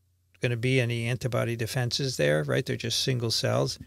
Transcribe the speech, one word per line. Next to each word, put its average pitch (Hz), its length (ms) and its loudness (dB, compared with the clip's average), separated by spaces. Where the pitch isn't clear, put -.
gonna 120 160 0
be 127 240 2
any 117 240 0
antibody 120 500 0
defenses 123 640 -2
there, 151 260 2
right? 135 220 0
They're 123 100 -2
just 117 260 -2
single 120 300 0
cells. 123 560 0